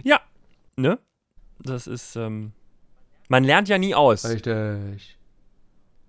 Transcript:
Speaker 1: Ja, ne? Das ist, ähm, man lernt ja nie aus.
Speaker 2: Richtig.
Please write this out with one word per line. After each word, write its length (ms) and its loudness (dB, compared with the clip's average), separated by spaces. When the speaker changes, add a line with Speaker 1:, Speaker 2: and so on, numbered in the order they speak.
Speaker 1:
Ja, 160 2
ne? 240 0
Das 280 -10
ist, 280 -12
ähm, 360 -8
man 140 6
lernt 260 4
ja 80 2
nie 180 0
aus. 320 4
Speaker 2:
Richtig. 880 -6